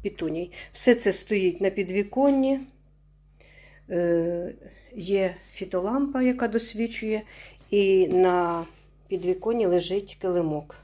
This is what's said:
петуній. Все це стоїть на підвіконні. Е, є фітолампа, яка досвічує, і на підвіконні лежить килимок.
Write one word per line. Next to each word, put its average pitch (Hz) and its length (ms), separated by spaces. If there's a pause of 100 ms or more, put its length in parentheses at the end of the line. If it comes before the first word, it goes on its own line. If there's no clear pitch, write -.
петуній. 170 480 (220)
Все 247 220
це 214 180
стоїть 185 480
на 190 80
підвіконні. 262 880 (1300)
Е, 175 640 (420)
є 190 400 (180)
фітолампа, 247 680
яка 254 260
досвічує, 220 760 (480)
і 190 380
на 175 580 (420)
підвіконні 190 580
лежить 180 560
килимок. 165 640